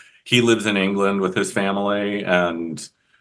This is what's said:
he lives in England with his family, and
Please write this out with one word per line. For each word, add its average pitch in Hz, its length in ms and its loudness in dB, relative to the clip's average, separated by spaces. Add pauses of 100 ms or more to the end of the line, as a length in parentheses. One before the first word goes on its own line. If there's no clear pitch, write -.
(240)
he 123 160 4
lives 113 260 2
in 104 100 2
England 98 440 0
with 92 140 -2
his 101 180 -2
family, 101 720 -2
and 85 640 -2 (320)